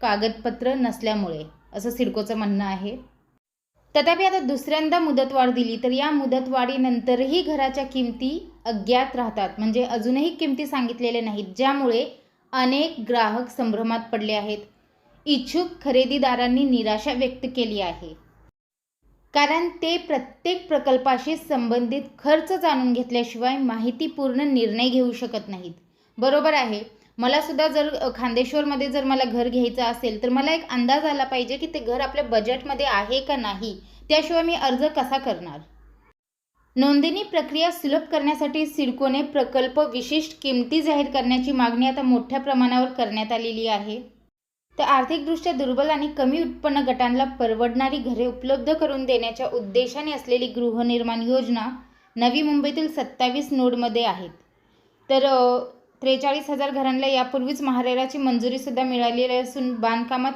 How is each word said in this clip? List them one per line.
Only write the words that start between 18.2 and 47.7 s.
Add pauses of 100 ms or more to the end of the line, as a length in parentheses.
कारण (120)
ते
प्रत्येक
प्रकल्पाशी
संबंधित (180)
खर्च
जाणून
घेतल्याशिवाय
माहितीपूर्ण
निर्णय
घेऊ
शकत
नाहीत. (440)
बरोबर
आहे, (200)
मला
सुद्धा
जर,
अ,
खांदेश्वरमध्ये
जर
मला
घर
घ्यायचं
असेल
तर
मला
एक
अंदाज
आला
पाहिजे
की
ते
घर
आपल्या
बजेटमध्ये
आहे
का
नाही, (320)
त्याशिवाय
मी
अर्ज
कसा
करणार? (1160)
नोंदणी
प्रक्रिया
सुलभ (100)
करण्यासाठी
सिडकोने
प्रकल्प
विशिष्ट
किमती
जाहीर
करण्याची
मागणी
आता
मोठ्या
प्रमाणावर
करण्यात
आलेली
आहे. (800)
तर
आर्थिकदृष्ट्या
दुर्बल
आणि
कमी
उत्पन्न
गटांना
परवडणारी